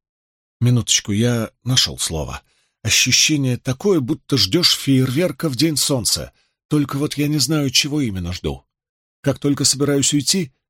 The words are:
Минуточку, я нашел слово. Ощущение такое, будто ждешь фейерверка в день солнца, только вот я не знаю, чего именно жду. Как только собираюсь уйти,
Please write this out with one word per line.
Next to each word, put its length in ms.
Минуточку, 520
я 380
нашел 360
слово. 440
Ощущение 760
такое, 420
будто 360
ждешь 400
фейерверка 720
в 80
день 200
солнца, 560
только 280
вот 180
я 140
не 100
знаю, 320
чего 300
именно 320
жду. 320
Как 180
только 260
собираюсь 500
уйти, 380